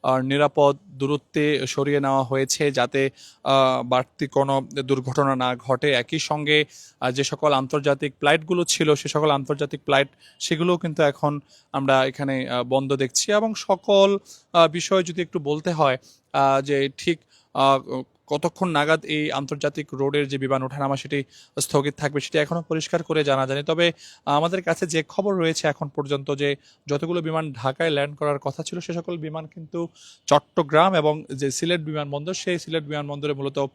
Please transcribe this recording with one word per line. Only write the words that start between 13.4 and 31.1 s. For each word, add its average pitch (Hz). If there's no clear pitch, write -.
সকল, 196
আহ, 165
বিষয় 175
যদি 175
একটু 170
বলতে 151
হয়, 143
আহ, 139
যে 139
ঠিক, 165
আহ, 135
কতক্ষণ 165
নাগাদ 151
এই 151
আন্তর্জাতিক 143
রোডের 139
যে 135
বিমান 131
ওঠানামা 139
সেটি 139
স্থগিত 143
থাকবে, 147
সেটি -
এখনও 165
পরিষ্কার 160
করে 156
জানা 135
যায়নি। 135
তবে 165
আমাদের 170
কাছে 165
যে 160
খবর 196
রয়েছে 165
এখন 147
পর্যন্ত, 143
যে 143
যতগুলো 165
বিমান 160
ঢাকায় 135
ল্যান্ড 143
করার 147
কথা 139
ছিল, 175
সে 170
সকল 170
বিমান 156
কিন্তু 165
চট্টগ্রাম 156
এবং 151